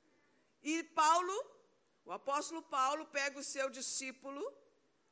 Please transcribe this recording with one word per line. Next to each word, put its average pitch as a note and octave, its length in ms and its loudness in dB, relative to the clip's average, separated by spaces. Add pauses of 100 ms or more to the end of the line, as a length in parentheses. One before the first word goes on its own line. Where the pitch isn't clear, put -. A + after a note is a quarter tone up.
(600)
E D#4+ 220 0
Paulo, E4 500 4 (720)
o E3 60 -12
apóstolo D4 500 -4
Paulo D4 440 0
pega C#4 340 -2
o C4+ 40 -6
seu C4+ 260 -2
discípulo, C4 720 -4 (720)